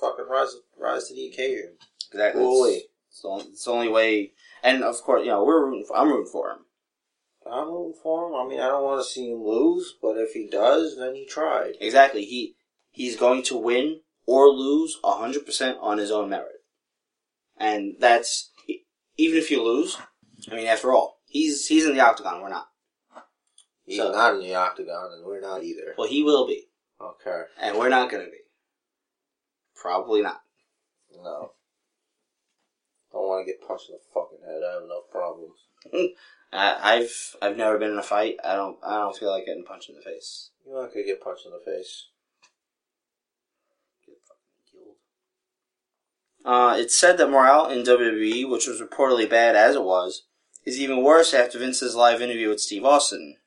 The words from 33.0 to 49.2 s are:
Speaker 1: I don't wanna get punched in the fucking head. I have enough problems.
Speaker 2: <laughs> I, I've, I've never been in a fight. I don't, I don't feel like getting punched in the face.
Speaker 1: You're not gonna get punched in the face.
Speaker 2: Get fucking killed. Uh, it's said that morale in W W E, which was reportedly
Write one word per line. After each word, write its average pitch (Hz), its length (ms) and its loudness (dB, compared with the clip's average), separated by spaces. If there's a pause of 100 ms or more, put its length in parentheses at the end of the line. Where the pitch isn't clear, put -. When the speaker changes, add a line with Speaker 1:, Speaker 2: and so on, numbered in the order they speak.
Speaker 1:
I - 40 -12
don't 95 120 -4
wanna 95 160 -4
get 95 220 -10
punched - 240 -12
in - 60 -20
the - 40 -20 (120)
fucking - 320 -8
head. 82 240 -12
I 90 60 -8
have 87 100 -10
enough 87 280 -14
problems. 85 460 -10 (340)
Speaker 2:
<laughs> 180 220 -4 (380)
I, 101 440 0
I've, - 460 -6
I've 101 140 -4
never 110 220 0
been 107 120 -4
in 104 80 -6
a 98 40 -8
fight. 107 420 -2
I 95 120 -2
don't, 95 260 -8
I 104 140 -6
don't 101 200 -6
feel 101 140 -6
like 95 160 -6
getting 90 180 -10
punched - 260 -20
in - 60 -20
the - 60 -20
face. - 480 -18 (160)
Speaker 1:
You're 135 140 -12
not - 140 -12
gonna 101 100 -6
get 98 180 -6
punched - 240 -12
in 87 60 -20
the 87 120 -14
face. 90 420 -12 (2000)
Speaker 2:
Get - 100 -20 (100)
fucking - 460 -20
killed. 127 220 -20 (1500)
Uh, 123 340 4
it's - 200 0
said 180 200 6
that 139 120 4
morale 139 380 6
in 123 160 -4
W 120 260 4
W 110 120 -2 (120)
E, 127 100 -2
which 127 220 -4
was 113 140 -8
reportedly 120 480 0